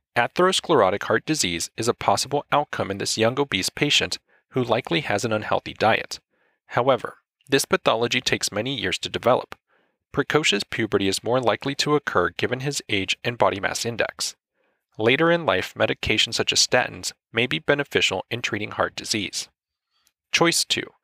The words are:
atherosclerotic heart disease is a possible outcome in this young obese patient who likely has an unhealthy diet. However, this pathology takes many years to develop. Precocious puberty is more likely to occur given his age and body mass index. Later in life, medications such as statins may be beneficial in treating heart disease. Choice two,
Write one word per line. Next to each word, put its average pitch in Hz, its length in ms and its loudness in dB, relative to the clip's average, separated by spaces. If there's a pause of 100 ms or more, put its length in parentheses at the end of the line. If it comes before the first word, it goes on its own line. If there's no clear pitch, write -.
(160)
atherosclerotic 120 880 2
heart 113 200 0
disease 90 520 -2
is 113 100 -4
a 117 80 2
possible 131 560 0
outcome 143 400 -2
in 98 80 -6
this 95 180 -4
young 113 220 2
obese 139 320 -2
patient - 480 0 (300)
who 127 160 -2
likely 127 380 0
has 104 220 0
an 113 80 -2
unhealthy 101 420 -2
diet. - 440 0 (480)
However, 131 520 0 (300)
this 135 160 2
pathology 120 560 0
takes - 320 -2
many 117 260 -4
years 95 200 -4
to - 100 -8
develop. - 460 0 (580)
Precocious 139 520 0
puberty 104 420 0
is 95 160 -2
more 120 180 0
likely 123 360 -2
to 147 180 0
occur 90 360 0
given 123 300 -4
his 139 280 -6
age 98 340 -2
and 123 160 -4
body 98 220 2
mass - 260 -4
index. - 480 -4 (640)
Later 135 320 4
in 170 160 0
life, 92 280 0
medications 110 600 0
such - 180 0
as - 120 2
statins 107 480 -2 (200)
may 117 140 0
be 151 120 -4
beneficial 139 720 0
in 117 120 -4
treating 104 300 -6
heart 90 220 -2
disease. - 540 -6 (840)
Choice - 340 2
two, - 280 -4 (120)